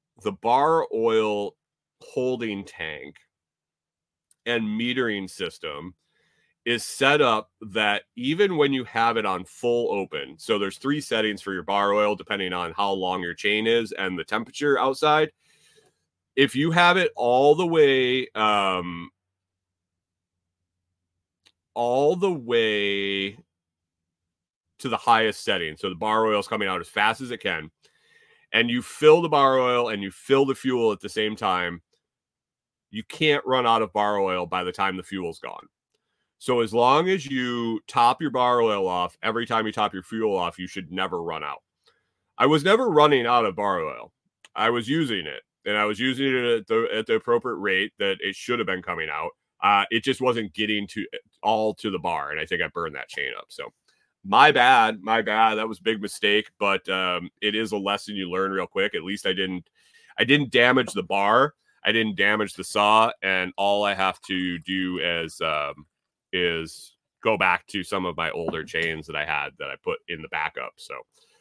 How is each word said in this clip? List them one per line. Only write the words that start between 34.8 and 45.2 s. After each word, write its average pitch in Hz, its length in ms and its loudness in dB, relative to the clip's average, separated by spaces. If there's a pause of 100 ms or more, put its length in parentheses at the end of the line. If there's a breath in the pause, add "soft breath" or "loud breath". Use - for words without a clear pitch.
the 92 60 -8
fuel's 90 380 -8
gone. - 260 -14 (720)
So 123 220 0
as 110 120 -2
long 131 360 4
as 185 180 -2
you 120 640 -4
top 127 340 4
your 147 80 -2
bar 123 320 2
oil 101 240 2
off, 90 380 -4
every 110 200 -2
time 113 220 -2
you 110 60 -4
top 104 200 0
your 92 120 -10
fuel 110 320 -2
off, 87 200 -2
you 90 120 -10
should 87 240 -12
never 90 280 -4
run 82 220 -8
out. 71 220 -10 (760)
I 117 80 4
was 147 160 4
never 220 260 2
running 147 380 6
out 120 180 4
of 95 120 -2
bar 98 240 -2
oil. 65 320 -8 (420)
I 110 160 2
was 120 180 -2
using 123 380 -2